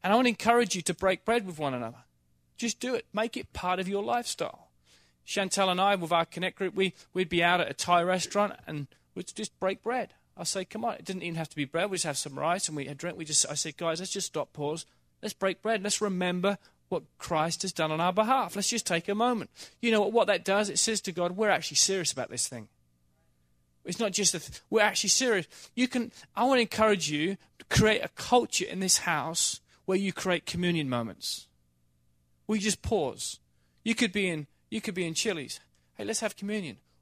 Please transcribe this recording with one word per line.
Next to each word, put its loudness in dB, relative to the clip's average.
And 2
I 6
want 6
to 6
encourage 4
you -4
to -2
break 0
bread 2
with -12
one -2
another. -8
Just -4
do -4
it. -6
Make -2
it -10
part -2
of -4
your -2
lifestyle. -4
Chantel 0
and 2
I, 4
with -2
our 4
Connect -6
group, -4
we, 0
we'd 0
be 2
out 4
at 0
a -6
Thai 4
restaurant 0
and -8
we'd -8
just -10
break -2
bread. -4
I -10
say, -4
"Come -10
on." -4
It -16
didn't -8
even -6
have -6
to -14
be -2
bread. -2
We -4
just -2
have -4
some -8
rice 0
and -6
we -6
had -10
drink. -8
We -8
just, 2
I -8
said, -6
"Guys, -2
let's -8
just -6
stop, -6
pause. -6
Let's -8
break -2
bread. -2
Let's -2
remember 0
what -2
Christ 0
has -4
done 0
on -2
our 2
behalf. 2
Let's -2
just -2
take 0
a 0
moment." 0
You 2
know 6
what, 2
what 6
that 2
does? 2
It -2
says 0
to -6
God, 0
"We're 0
actually 0
serious 2
about -6
this -4
thing." -12
It's -8
not 0
just 2
a -4
th-, -12
we're 6
actually 2
serious. 4
You 2
can, -4
I 2
want 6
to 4
encourage 2
you 0
to -20
create 4
a -6
culture 2
in -6
this 4
house -2
where 2
you 0
create -2
communion 0
moments. -6
We 0
just -2
pause. -2
You 0
could 2
be 0
in, -4
you -6
could -8
be -4
in -6
Chili's. -4
"Hey, -8
let's -4
have -4
communion." -6